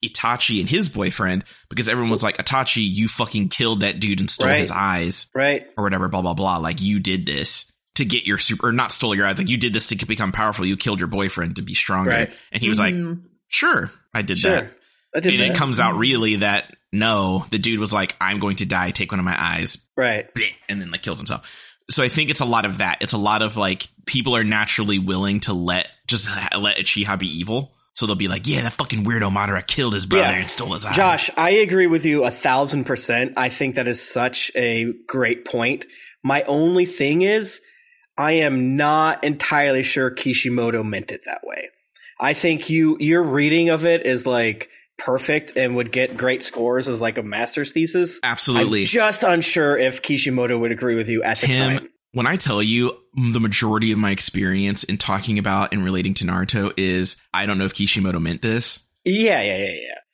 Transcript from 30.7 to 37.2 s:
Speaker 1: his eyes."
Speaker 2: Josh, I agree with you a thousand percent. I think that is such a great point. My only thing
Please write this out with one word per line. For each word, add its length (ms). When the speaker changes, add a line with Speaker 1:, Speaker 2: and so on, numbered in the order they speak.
Speaker 1:
his 120
eyes." 100
Speaker 2:
Josh, 420
I 140
agree 380
with 180
you 160
a 80
thousand 540
percent. 520
I 120
think 260
that 140
is 120
such 540
a 380
great 360
point. 400
My 220
only 420
thing 360